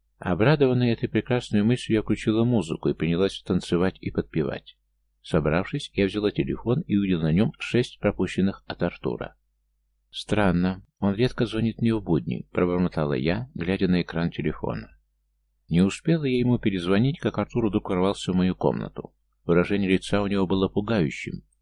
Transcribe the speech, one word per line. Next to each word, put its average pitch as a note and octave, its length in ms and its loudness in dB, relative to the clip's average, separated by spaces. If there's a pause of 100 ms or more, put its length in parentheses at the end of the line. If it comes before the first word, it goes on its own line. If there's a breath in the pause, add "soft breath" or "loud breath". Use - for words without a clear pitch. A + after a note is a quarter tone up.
(180)
Обрадованная B2 760 2
этой A2+ 140 -4
прекрасной A2 540 0
мыслью, A2+ 340 0
я G#2+ 60 2
включила A2 420 0
музыку F2+ 440 0
и C#2+ 60 2
принялась E2+ 480 0
танцевать F2+ 580 0
и - 100 -8
подпевать. - 680 -4 (420)
Собравшись, E2 720 -2
я G2 140 2
взяла G2+ 240 -2
телефон C#2 520 -2
и G2 140 -2
увидела F#2 280 0
на D#2 80 2
нём G#2 260 2
шесть - 400 -2
пропущенных F#2+ 680 -2
от - 160 -8
Артура. - 520 -4 (760)
«Странно, F#2 720 0 (180)
он G2 140 2
редко B2 300 0
звонит A2 380 -2
мне A2+ 120 2
в G#2+ 80 -2
будни», C2+ 480 -2
пробормотала F2+ 640 0
я, E2+ 420 -2
глядя F#2+ 340 0
на F2+ 120 4
экран E2+ 300 -2
телефона. - 640 -6 (720)
Не E2+ 140 4
успела D#3+ 420 2
я B2+ 140 2
ему B2 200 4
перезвонить, G2+ 600 2
как - 200 -2
Артур G#2+ 300 0
вдруг G2+ 220 -2
ворвался F#2+ 420 0
в F2+ 40 0
мою F#2 180 2
комнату. - 580 -4 (320)
Выражение F#2 460 2
лица G2+ 320 2
у G2+ 60 -2
него G2 180 0
было F#2+ 220 0
пугающим. G#2 760 -2 (200)